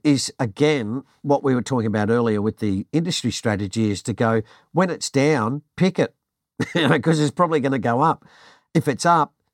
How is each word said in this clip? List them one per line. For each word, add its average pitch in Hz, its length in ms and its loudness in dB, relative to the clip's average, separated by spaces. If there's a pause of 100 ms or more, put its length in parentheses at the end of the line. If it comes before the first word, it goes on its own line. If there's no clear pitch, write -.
is, 143 340 2
again, 131 640 -2 (200)
what 143 200 0
we 135 120 2
were 123 80 0
talking 117 240 -2
about 107 240 0
earlier 117 320 0
with 107 160 -4
the 101 340 -4
industry 165 380 -2
strategy 104 600 -2
is 98 120 -6
to 120 100 -4
go, 113 300 0 (300)
when 175 180 0
it's - 200 -8
down, 139 520 0 (140)
pick 185 220 0
it, 151 160 0 (340)
<laughs> - 260 -6
you 160 140 2
know, 160 100 4
'cause 156 220 2
it's 147 100 0
probably 165 300 0
gonna 135 180 0
go 120 220 0
up. 156 240 0 (500)
If 165 140 0
it's 147 180 -2
up, 170 260 2 (220)